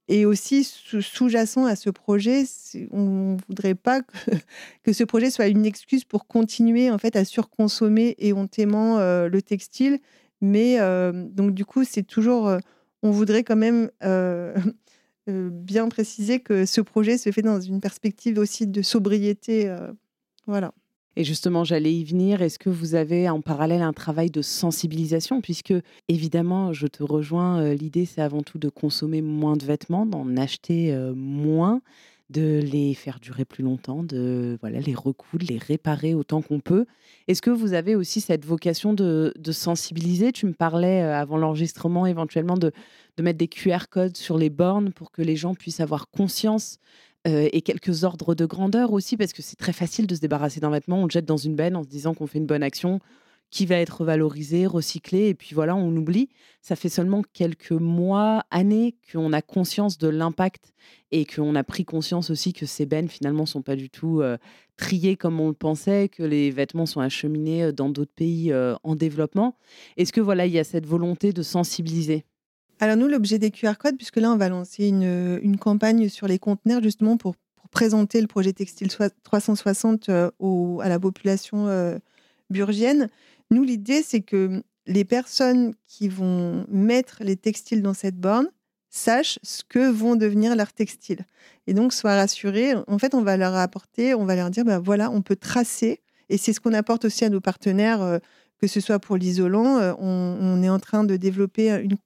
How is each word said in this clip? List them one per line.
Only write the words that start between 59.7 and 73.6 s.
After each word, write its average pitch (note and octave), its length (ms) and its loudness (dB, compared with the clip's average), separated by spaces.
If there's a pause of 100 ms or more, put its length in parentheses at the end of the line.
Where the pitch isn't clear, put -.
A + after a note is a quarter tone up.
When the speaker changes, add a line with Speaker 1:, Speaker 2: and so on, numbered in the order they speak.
Speaker 2:
de D#3+ 100 0
l'impact E3 640 -2 (380)
et D3+ 140 0
qu'on D3+ 320 -2
a C#3 80 0
pris - 200 -6
conscience E3 460 -4
aussi E3 220 -4
que - 140 -8
ces C#3+ 200 -6
bennes, D#3 220 -2
finalement, D3 380 -4
sont C#3+ 160 -8
pas C#3 120 -6
du C3+ 160 -10
tout, D#3+ 300 -2
euh, B2+ 160 -2 (400)
triées F#3+ 400 0
comme E3 240 -2
on D#3 80 0
le D#3 60 -2
pensait, G3 540 0
que - 140 -8
les D3 280 2
vêtements C#3 360 -2
sont D3+ 140 -6
acheminés, D3+ 640 -2
euh, D#3 80 0
dans C#3 160 -2
d'autres C#3+ 260 -4
pays, E3 380 -2
euh, B2+ 220 0 (100)
en D#3+ 100 -2
développement. D#3 640 -2 (400)
Est-ce F3+ 160 0
que, A3+ 80 2
voilà, G3 260 2
il F3+ 60 0
y E3 60 2
a D#3 60 2
cette D#3+ 220 -6
volonté F3 460 0
de F3 100 -4
sensibiliser ? D#3+ 800 -2 (560)
Speaker 1:
Alors G#3+ 160 4
nous, B3 120 4
l'objet A3 300 2
des G#3+ 120 2
Q - 160 -4